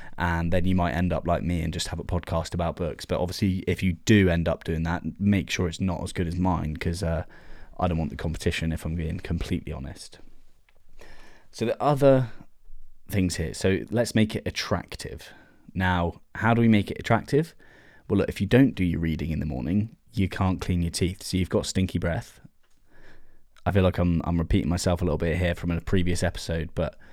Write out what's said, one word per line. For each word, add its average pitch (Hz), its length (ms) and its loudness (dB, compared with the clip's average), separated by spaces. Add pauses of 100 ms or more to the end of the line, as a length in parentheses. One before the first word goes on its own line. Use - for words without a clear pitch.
(180)
and 85 340 0
then 90 140 4
you 95 100 4
might 87 180 2
end 87 200 0
up - 140 -2
like 85 160 0
me 82 180 0
and 82 100 -2
just 80 180 -6
have 85 100 -6
a - 40 -8
podcast 85 500 -4
about 85 220 -2
books. - 300 -6
But - 140 -2
obviously, 92 480 0
if 90 160 -2
you 92 100 2
do 98 360 6
end 85 180 2
up - 160 -2
doing 82 200 -2
that, 85 200 -2 (160)
make 101 300 2
sure - 180 -2
it's 82 120 -6
not 92 240 -2
as 90 100 -8
good 90 140 -2
as 82 80 -4
mine, 82 420 0
'cause, 87 260 -4
uh, 82 200 0 (560)
I 90 80 2
don't 85 120 0
want 76 100 -2
the 76 60 -8
competition, 80 560 -2
if 80 140 -6
I'm 82 100 -4
being 82 240 -4
completely - 520 -4
honest. 69 460 -12 (1300)
So - 140 -4
the - 160 -2
other 135 480 6 (800)
things 92 280 2
here. 80 180 -4
So 95 280 2 (100)
let's 117 240 0
make 107 200 4
it - 120 -4
attractive. - 840 -6 (420)
Now, 90 480 2 (140)
how 113 200 4
do 117 60 4
we 117 60 6
make 107 220 4
it - 100 -8
attractive? 139 540 0 (560)
Well, 101 100 4
look, - 100 2
if - 120 -6
you 98 60 0
don't 127 260 6
do 95 100 -2
your 85 160 0
reading 80 300 -2
in 80 100 -2
the 78 60 -2
morning, 76 500 -2 (180)
you 98 140 2
can't 92 320 0
clean 90 220 0
your 82 100 0
teeth. 92 300 -2
So - 160 -4
you've 92 120 0
got - 180 0
stinky 95 320 0
breath. 85 400 -4 (1200)
I 90 80 0
feel 92 120 4
like 90 160 4
I'm, 87 240 4
I'm 85 160 2
repeating 82 300 2
myself 87 320 0
a 90 40 0
little 78 140 0
bit 82 180 0
here 87 160 0
from 87 160 -4
a 85 100 0
previous 90 440 2
episode, 82 500 -4
but - 240 -2 (160)